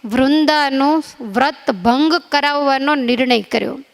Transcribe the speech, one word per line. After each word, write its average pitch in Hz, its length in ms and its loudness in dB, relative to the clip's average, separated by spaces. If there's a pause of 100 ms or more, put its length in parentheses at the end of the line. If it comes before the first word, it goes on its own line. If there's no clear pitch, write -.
વૃંદાનું 285 1000 2 (160)
વ્રત 247 500 -2
ભંગ 247 440 0 (140)
કરાવવાનો 285 640 0
નિર્ણય 247 480 0
કર્યો. 233 380 -4 (140)